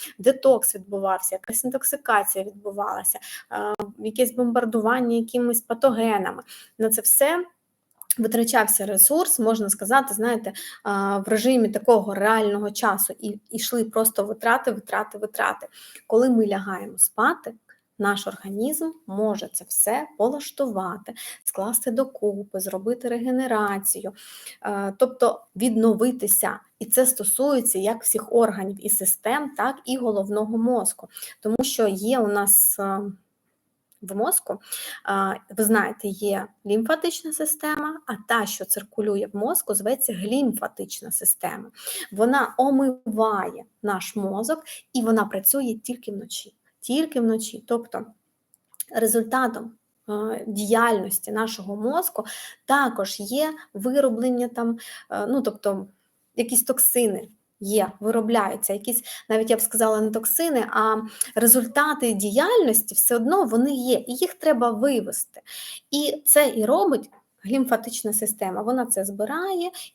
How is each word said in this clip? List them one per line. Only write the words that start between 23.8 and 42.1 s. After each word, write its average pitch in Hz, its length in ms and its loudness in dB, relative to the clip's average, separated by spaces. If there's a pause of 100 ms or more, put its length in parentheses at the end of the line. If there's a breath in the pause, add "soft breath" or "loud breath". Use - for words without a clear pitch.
е, 202 320 -2
тобто 254 480 2 (100)
відновитися. 220 1040 2 (200)
І 220 60 -10
це 254 200 2
стосується 254 720 0
як 220 240 -2
всіх - 300 -4
органів 202 520 2
і - 40 -2
систем, 262 680 -2
так 254 180 0 (100)
і 254 120 -2
головного 214 600 0
мозку. 226 520 0 (300 loud breath)
Тому 220 220 -2
що 254 260 2
є 208 320 0
у 220 80 2
нас, 202 520 2
е, 196 220 -2 (1000)
в 196 140 -10
мозку, 202 440 -2 (440 loud breath)
а, 196 300 0 (240)
ви 220 60 2
знаєте, 208 440 0
є 202 400 -4 (180)
лімфатична 311 680 0
система, 302 720 -4
а 233 80 -8 (140)
та, 233 180 2
що 202 200 -8
циркулює 208 680 -2
в 202 40 -6
мозку, 226 380 -2
зветься 233 380 -2
глімфатична 196 1000 -4
система. - 600 -4 (400 loud breath)